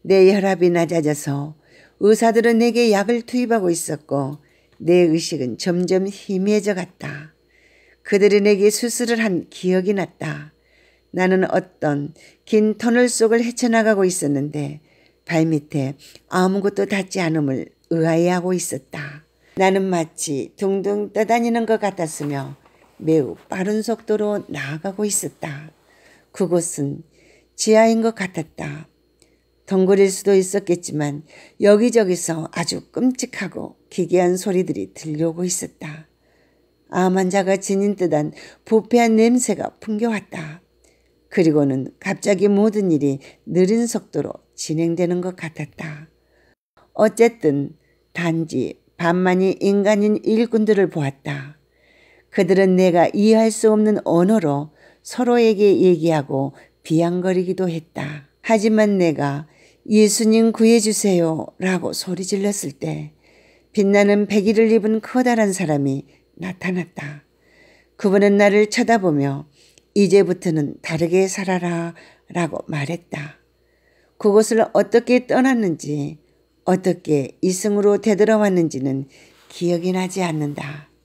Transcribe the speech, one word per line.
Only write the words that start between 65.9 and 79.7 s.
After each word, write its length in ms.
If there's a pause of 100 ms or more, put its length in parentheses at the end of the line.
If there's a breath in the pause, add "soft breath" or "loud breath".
나타났다. 840 (720 soft breath)
그분은 420
나를 320
쳐다보며 800 (460 soft breath)
"이제부터는 880
다르게 460
살아라"라고 1400
말했다. 720 (800)
그곳을 560
어떻게 540
떠났는지, 920 (460)
어떻게 760
이승으로 600
되돌아왔는지는 1080 (420 soft breath)
기억이 420